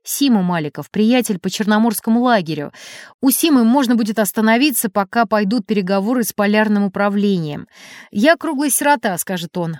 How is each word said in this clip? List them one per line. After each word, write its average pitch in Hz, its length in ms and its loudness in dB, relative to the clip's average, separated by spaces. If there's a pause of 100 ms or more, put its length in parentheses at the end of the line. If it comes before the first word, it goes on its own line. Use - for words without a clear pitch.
Сима 233 400 0
Маликов, 160 480 -4
приятель 220 480 2
по 190 100 -4
Черноморскому 220 720 0
лагерю. 165 500 0 (500)
У 262 100 2
Симы 277 320 2
можно 247 320 2
будет 220 240 -2
остановиться, 226 680 0
пока 208 380 -2
пойдут 208 400 0
переговоры 202 580 -2
с - 80 -8
полярным 208 520 2
управлением. 196 840 -2 (440)
«Я 269 260 2
круглый 294 320 -2
сирота», — 254 480 0
скажет 175 400 -8
он, 165 220 -4